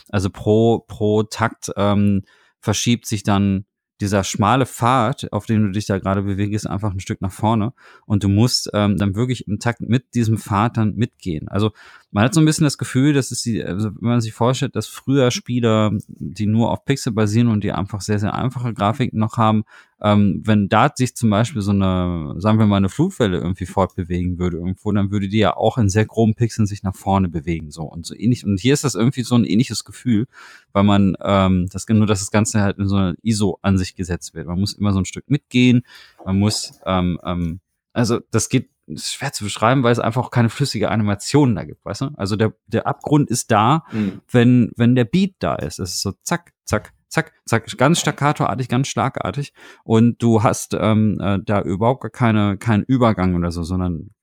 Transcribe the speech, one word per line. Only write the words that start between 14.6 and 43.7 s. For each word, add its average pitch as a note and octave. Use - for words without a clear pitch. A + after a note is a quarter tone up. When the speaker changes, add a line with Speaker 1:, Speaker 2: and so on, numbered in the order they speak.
Speaker 1:
dass G#2+
früher C3
Spiele, A2
die F2+
nur A2
auf -
Pixel C3+
basieren A2
und G#2+
die G2+
einfach G2
sehr, G#2
sehr G2+
einfache B2
Grafiken G#2+
noch A2
haben, A2
ähm, G#2
wenn G#2+
da A2+
sich B2+
zum A2+
Beispiel G#2+
so G2
eine, F2+
sagen G#2+
wir A2
mal, G2+
eine G2
Flutwelle A#2+
irgendwie F2
fortbewegen F2+
würde F2
irgendwo, F#2
dann G2
würde G2+
die G#2
ja G2
auch -
in A2
sehr G#2+
groben A3
Pixeln A2+
sich G2+
nach F#2+
vorne F#2+
bewegen, D#2+
so E2
und E2
so -
ähnlich. A#2
Und G2
hier B2
ist -
das C3+
irgendwie A#2+
so A#2+
ein A#2
ähnliches G2+
Gefühl, A2+
weil G2+
man, G2+
ähm, F#2+
das, -
nur G#2+
dass G2+
das G2
Ganze G#2+
halt G2
in G2
so G2
eine F#2+
iso G#2
an G2
sich F#2
gesetzt F2
wird. D#2
Man F2
muss G2+
immer G2+
so F#2+
ein F#2
Stück -
mitgehen, B2
man F#2+
muss, -
ähm, F2+
ähm, F2
also A#2
das -
geht, -
ist -
schwer C#3
zu -
beschreiben, A#2+
weil A#2+
es A#2
einfach A#2
auch -
keine A#2
flüssige A2
Animation G#2+
da D#2
gibt, D2
weißt G2
du? C3+
Also G2+
der, G#2+
der G#2+
Abgrund C#3+
ist -
da, A#2